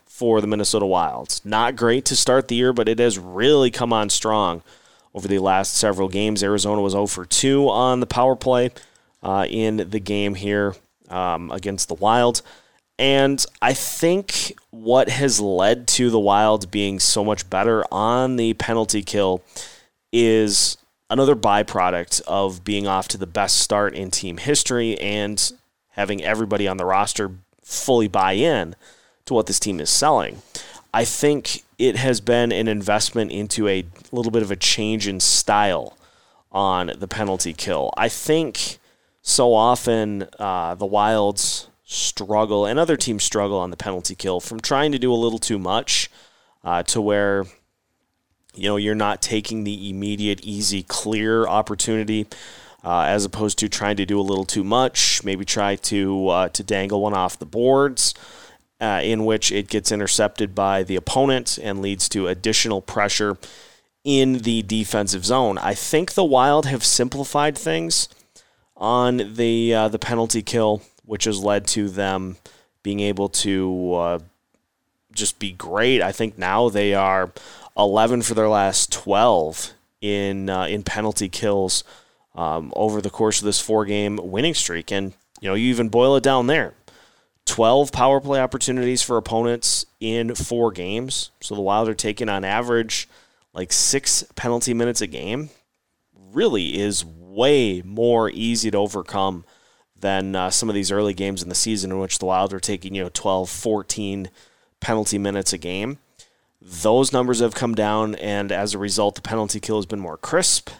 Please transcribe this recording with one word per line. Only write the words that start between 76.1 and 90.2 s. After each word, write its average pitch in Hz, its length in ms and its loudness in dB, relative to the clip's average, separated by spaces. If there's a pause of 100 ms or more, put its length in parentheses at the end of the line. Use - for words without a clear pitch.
think 107 260 -4
now 98 320 2
they 101 260 2
are 95 360 2 (460)
eleven 110 460 4
for 117 120 -2
their 107 140 4
last 98 420 2
twelve 98 800 0 (280)
in, 98 500 -4
uh, 92 140 -2
in 101 180 -4
penalty 107 460 -4
kills, 98 560 -2 (500)
um, 82 400 -4
over 107 260 0
the 101 100 -4
course 107 300 0
of 104 40 -4
this 104 160 0
four-game 104 600 0
winning 107 320 -2
streak. 82 360 -4
And, 98 220 -4 (280)
you 98 80 -6
know, 95 60 0
you 113 140 2
even 120 220 2
boil 123 260 6
it 127 60 2
down 131 240 4
there. 139 280 0 (720)
Twelve 131 480 4
power 135 280 4
play 139 200 0
opportunities 127 640 -2
for 123 140 0
opponents 117 680 0 (160)
in 113 340 -2